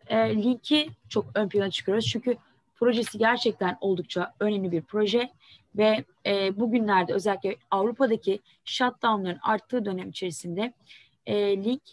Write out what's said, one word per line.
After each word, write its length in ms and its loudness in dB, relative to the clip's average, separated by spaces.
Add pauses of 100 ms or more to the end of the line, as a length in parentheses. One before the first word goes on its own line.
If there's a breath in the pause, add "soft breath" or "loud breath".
e, 300 2
Link'i 540 2 (180)
çok 260 -2
ön 140 0
plana 220 0
çıkarıyoruz. 380 -2
Çünkü 280 -2 (380 soft breath)
projesi 440 0
gerçekten 640 0
oldukça 600 -2
önemli 320 0
bir 100 0
proje. 500 0 (420 soft breath)
Ve, 300 2 (220)
e, 340 0
bugünlerde 520 2
özellikle 440 -2 (140)
Avrupa'daki 720 0 (240 soft breath)
shutdown'ların 800 -2
arttığı 420 -2
dönem 240 -6
içerisinde, 640 -6 (540 loud breath)
e, 380 0
Link 180 -2 (100)